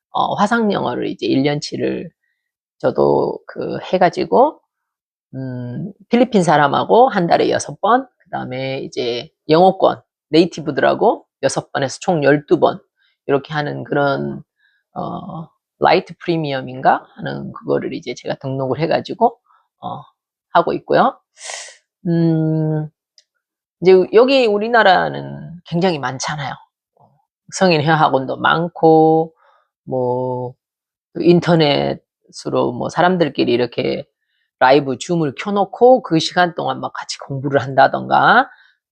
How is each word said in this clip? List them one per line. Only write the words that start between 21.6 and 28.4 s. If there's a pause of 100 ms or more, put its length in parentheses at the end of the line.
음, (920)
이제 (200)
여기
우리나라는
굉장히
많잖아요. (1000)
성인
회화
학원도
많고, (520)